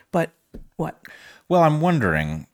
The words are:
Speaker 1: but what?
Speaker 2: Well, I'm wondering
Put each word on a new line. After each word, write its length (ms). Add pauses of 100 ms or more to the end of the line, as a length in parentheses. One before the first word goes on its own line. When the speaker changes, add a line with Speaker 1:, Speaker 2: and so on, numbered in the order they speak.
(120)
Speaker 1:
but 180 (460)
what? 280 (460)
Speaker 2:
Well, 140
I'm 180
wondering 720